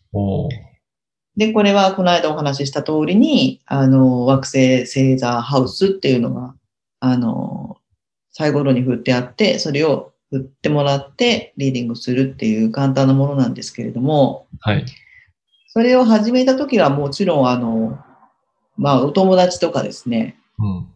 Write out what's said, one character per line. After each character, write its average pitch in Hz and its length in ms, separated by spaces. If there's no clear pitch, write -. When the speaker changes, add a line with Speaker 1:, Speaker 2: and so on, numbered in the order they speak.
Speaker 1:
は 101 80
い。 101 40
お 95 240
ー。 - 20
Speaker 2:
で、 214 160
こ 214 100
れ 202 100
は 190 220
こ 190 80
の 180 80
間 165 200
お 151 60
話 143 300
し - 20
し - 40
た 143 100
通 156 100
り 180 80
に、 208 520
あ 139 200
の、 131 400
惑 135 200
星 131 340
星 131 360
座 120 260
ハ 131 180
ウ 123 80
ス - 180
っ 196 40
て 147 200
い 127 60
う 120 40
の 120 120
が、 127 220
あ 127 160
の、 - 600
サ 151 160
イ 147 40
コ 143 100
ロ 135 100
に 123 100
振 127 120
っ 110 40
て - 160
あ 123 60
っ - 140
て、 202 240
そ 160 120
れ 143 140
を - 280
振 135 80
っ - 20
て - 280
も 147 140
ら 143 140
っ - 180
て - 420
リ 139 120
ー 135 40
デ 123 80
ィ 123 40
ン 117 40
グ 117 80
す - 160
る 135 200
っ - 40
て - 100
い 110 180
う 110 80
簡 139 220
単 135 120
な 135 80
も 135 140
の 143 80
な 127 120
ん - 60
で - 80
す - 100
け 117 120
れ 113 60
ど 117 100
も、 143 460
Speaker 1:
は 107 140
い。 - 100
Speaker 2:
そ 226 120
れ 247 140
を 254 100
始 220 280
め 254 120
た 262 120
時 277 220
は 156 120
も 139 200
ち 190 160
ろ 151 160
ん、 127 60
あ 123 80
の、 113 420
ま 143 160
あ、 131 100
お 139 100
友 190 240
達 180 240
と 165 100
か 127 120
で 107 100
す - 160
ね、 113 280
Speaker 1:
う 107 80
ん。 92 300